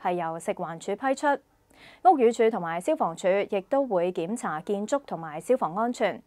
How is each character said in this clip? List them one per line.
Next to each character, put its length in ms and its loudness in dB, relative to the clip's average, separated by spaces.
係 120 -2
由 260 -4
食 140 -4
環 300 -10
署 120 -4
批 180 -2
出， 140 -4
屋 80 8
宇 140 6
署 180 4
同 120 -2
埋 200 -4
消 140 0
防 200 -2
處 120 -4
亦 340 2
都 240 0
會 260 0
檢 240 -4
查 260 -4
建 260 -4
築 180 -2
同 140 -8
埋 200 -10
消 180 2
防 180 -4
安 180 0
全 340 -2